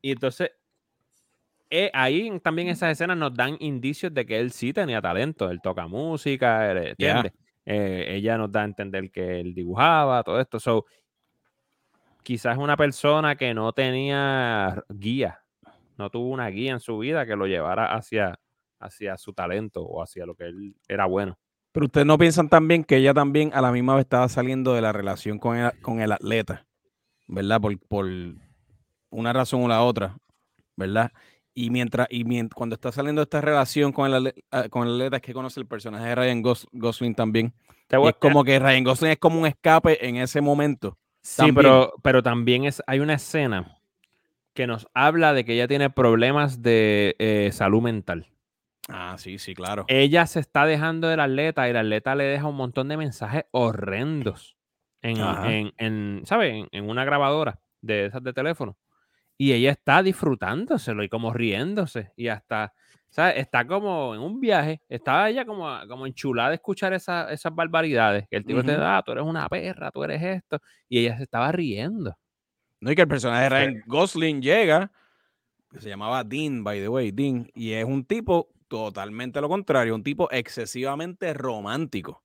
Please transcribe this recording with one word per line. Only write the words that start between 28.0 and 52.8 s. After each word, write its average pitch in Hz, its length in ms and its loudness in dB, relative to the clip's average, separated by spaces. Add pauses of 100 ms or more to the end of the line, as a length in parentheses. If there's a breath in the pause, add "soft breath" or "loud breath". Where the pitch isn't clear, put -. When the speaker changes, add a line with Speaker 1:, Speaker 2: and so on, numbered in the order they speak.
Speaker 2:
una 117 240 -4
razón 127 300 0
o 123 40 0
la 117 160 4
otra, 107 340 0 (580)
¿verdad? 104 360 0 (420 soft breath)
Y 120 180 -4
mientras, 123 400 0
y 120 120 -4
mien-, 117 300 -2
cuando 113 220 -8
está 123 160 -8
saliendo 147 320 -2
esta 147 180 -2
relación 143 500 2
con 139 200 0
el - 20 2
atle-, 131 380 -2
ah, 120 180 -2
con 120 180 -2
el 120 80 0
atleta 127 220 -2
es 127 60 -6
que 123 100 -14
conoce 131 260 -10
el 120 60 -8
personaje 110 400 -10
de 120 100 -2
Ryan 123 280 2
Gos-, 120 280 0
Gosling 117 440 -4
también. 113 380 2 (340 soft breath)
Speaker 1:
Te 131 100 4
voy 139 80 6
Speaker 2:
Y - 20 8
Speaker 1:
a - 40 8
Speaker 2:
es - 60 -4
como 143 260 6
que 135 160 6
Ryan 131 240 6
Gosling 131 280 4
es 151 60 2
como 165 220 4
un 160 80 2
escape 160 600 4
en 123 100 -2
ese 127 240 0
momento 143 560 2 (240)
Speaker 1:
Sí, - 160 -10
Speaker 2:
también. 135 180 8
Speaker 1:
pero, 131 380 10 (100)
pero 127 200 6
también 120 420 2
es, 139 220 -4
hay 135 120 0
una 151 160 0
escena 123 640 -4 (760)
que 127 140 -4
nos 113 260 -8
habla 151 400 4
de 123 120 0
que 117 80 -2
ella 120 140 2
tiene 139 220 2
problemas 127 720 4
de, 107 580 4
eh, 104 320 2
salud 104 300 2
mental. 98 460 -4 (600)
Speaker 2:
Ah, 90 280 -12
sí, 95 200 -16
sí, 95 160 -14
claro. 101 360 -6
Speaker 1:
Ella 143 380 6
se - 120 -4
está 143 260 2
dejando 160 440 0
del 160 100 0
atleta 139 480 0
y 120 40 0
el 120 60 0
atleta 110 380 0
le 143 80 0
deja 139 240 -2
un 143 80 -6
montón 131 320 -6